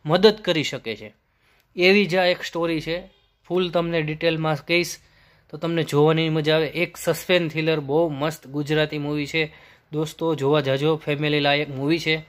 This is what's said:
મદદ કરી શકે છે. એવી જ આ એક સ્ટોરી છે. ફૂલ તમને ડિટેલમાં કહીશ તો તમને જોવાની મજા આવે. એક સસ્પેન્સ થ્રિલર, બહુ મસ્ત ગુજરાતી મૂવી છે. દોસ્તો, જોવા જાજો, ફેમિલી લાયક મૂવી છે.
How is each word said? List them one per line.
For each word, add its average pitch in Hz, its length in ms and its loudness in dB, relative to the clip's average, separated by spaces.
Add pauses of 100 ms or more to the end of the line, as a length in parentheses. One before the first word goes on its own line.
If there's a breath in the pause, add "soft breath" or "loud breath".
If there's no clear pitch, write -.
મદદ 190 360 6
કરી 160 200 0
શકે 117 340 -6
છે. 107 180 -18 (640)
એવી 190 300 4
જ 170 100 -2
આ 185 80 4
એક 180 200 0
સ્ટોરી 165 360 -2
છે. 170 220 -6 (460)
ફૂલ 180 220 -2
તમને 170 320 0
ડિટેલમાં 156 540 -2 (100)
કહીશ 170 300 0 (540 soft breath)
તો 160 60 -16
તમને 165 260 -2
જોવાની 160 460 2
મજા 156 260 2
આવે. 160 120 2
એક 165 300 -4
સસ્પેન્સ 170 560 0
થ્રિલર, 160 280 0
બહુ 147 280 0
મસ્ત 151 380 -4
ગુજરાતી 151 520 -2
મૂવી 147 280 -4
છે. 156 260 -2 (400 loud breath)
દોસ્તો, 156 420 -2
જોવા 147 260 2
જાજો, 139 360 0
ફેમિલી 147 440 -2
લાયક 143 280 2
મૂવી 143 300 -2
છે. 156 300 0